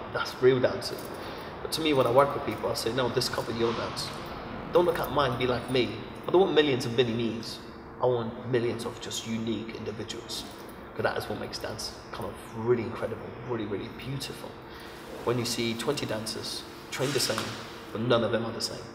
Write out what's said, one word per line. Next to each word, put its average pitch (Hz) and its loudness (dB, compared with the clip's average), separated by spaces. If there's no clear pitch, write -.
that's - -2
real 127 10
dancing." 101 0
But - -6
to - 0
me, 156 4
when 131 6
I 120 4
work 139 8
with 113 -4
people, - 0
I - 0
say, - 0
"No, 123 2
this 123 2
can't - -2
be 113 -4
your 117 2
dance. 104 -4
Don't 175 10
look 170 4
at 120 -2
mine, 131 4
be 123 4
like 123 0
me." 123 4
I - 0
don't 180 10
want 170 4
millions 147 6
of 117 -2
mini-me's. 117 2
I 123 4
want 113 0
millions 117 0
of - -6
just - -6
unique 113 -2
individuals. - -8
'Cause 110 0
that 113 0
is - -4
what 107 -6
makes - -6
dance - -6
kind 107 -6
of 101 -8
really 120 4
incredible, 104 -6
really, 117 -2
really 98 -4
beautiful. - -8
When 123 2
you 113 0
see 117 0
twenty 143 0
dancers - -4
trained 139 0
the 123 4
same, 113 0
but 104 -4
none 120 6
of 104 2
them 113 2
are 110 -4
the 107 -6
same. - -4